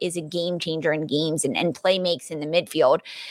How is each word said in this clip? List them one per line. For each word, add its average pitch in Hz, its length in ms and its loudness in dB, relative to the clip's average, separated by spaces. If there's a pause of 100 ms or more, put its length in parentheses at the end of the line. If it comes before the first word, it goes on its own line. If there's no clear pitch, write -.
is 175 160 -4
a 170 40 -4
game 170 380 -4
changer 160 320 0
in 156 160 -2
games 156 380 0
and, 139 100 0
and 165 180 0
play 185 260 2
makes 175 300 -2
in 156 120 -8
the 147 60 -6
midfield. 156 520 4 (320)